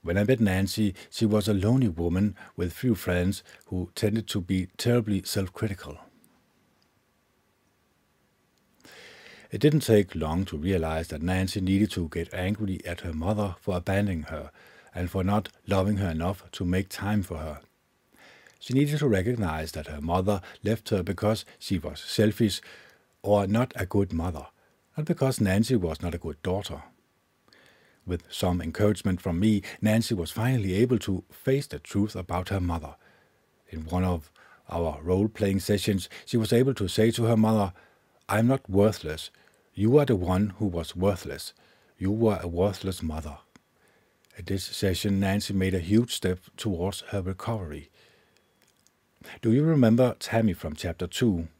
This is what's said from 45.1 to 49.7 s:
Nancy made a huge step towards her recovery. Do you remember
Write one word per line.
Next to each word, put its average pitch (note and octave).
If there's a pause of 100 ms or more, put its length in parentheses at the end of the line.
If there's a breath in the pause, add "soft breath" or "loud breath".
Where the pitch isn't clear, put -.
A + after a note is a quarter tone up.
Nancy G2
made F#2+
a F#2
huge G#2+
step F2+ (180)
towards F#2+ (100)
her G2+
recovery. F#2 (1500 loud breath)
Do A2+
you C#3+
remember B2